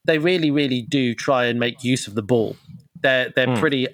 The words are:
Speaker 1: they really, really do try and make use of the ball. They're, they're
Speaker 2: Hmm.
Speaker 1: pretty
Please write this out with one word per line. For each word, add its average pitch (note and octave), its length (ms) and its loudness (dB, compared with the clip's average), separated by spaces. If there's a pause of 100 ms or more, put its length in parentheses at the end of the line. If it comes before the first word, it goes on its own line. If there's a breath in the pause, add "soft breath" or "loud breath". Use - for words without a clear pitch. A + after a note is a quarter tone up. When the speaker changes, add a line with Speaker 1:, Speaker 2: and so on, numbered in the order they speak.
Speaker 1:
they D#3+ 140 2
really, D#3+ 320 2
really C#3 320 0
do B2 320 0
try B2 320 0
and A#2+ 140 0
make B2 240 -4
use B2+ 220 0
of G2+ 80 -12
the A2 80 -2
ball. G#2+ 340 0 (460)
They're, C3 320 2
they're B2+ 120 2
Speaker 2:
Hmm. B2+ 100 0
Speaker 1:
pretty C3 380 0